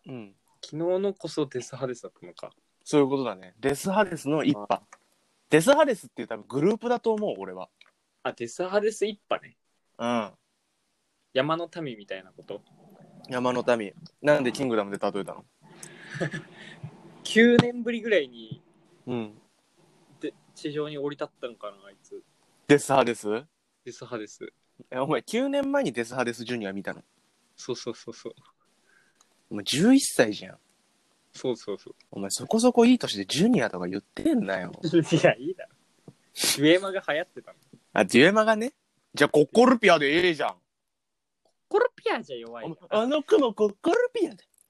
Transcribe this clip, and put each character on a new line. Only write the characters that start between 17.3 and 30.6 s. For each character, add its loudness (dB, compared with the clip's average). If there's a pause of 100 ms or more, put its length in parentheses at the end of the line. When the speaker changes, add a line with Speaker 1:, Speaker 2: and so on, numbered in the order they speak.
Speaker 2:
年 -4
ぶ -4
り -8
ぐ -8
ら 4
い -4
に、 -18 (440)
Speaker 1:
う -6
ん。 -8 (800)
Speaker 2:
で、 -10 (220)
地 -10
上 -4
に -10
降 -4
り -10
立 -6
っ -20 (120)
た -10
の -12
か -12
な、 -20
あ -20
い -20
つ。 -20 (440)
Speaker 1:
デ 8
ス -2
ハ 6
デ 0
ス？ -6 (400)
Speaker 2:
デ -16
ス -18
ハ -10
デ -10
ス。 -18 (420)
Speaker 1:
え、 -8
お -2
前、 -2
九 -4
年 -2
前 0
に -2
デ -4
ス -14
ハ -2
デ -2
ス -12
ジ -6
ュ -4
ニ -6
ア -6
見 -8
た -8
の？ -16 (540)
Speaker 2:
そ -10
う -4
そ -10
う -12
そ -18
う -18
そ -16
う。 -16 (1200)
Speaker 1:
お -10
前、 -8
十 4
一 8 (160)
歳 2
じ -12
ゃ -18
ん。 -20 (760)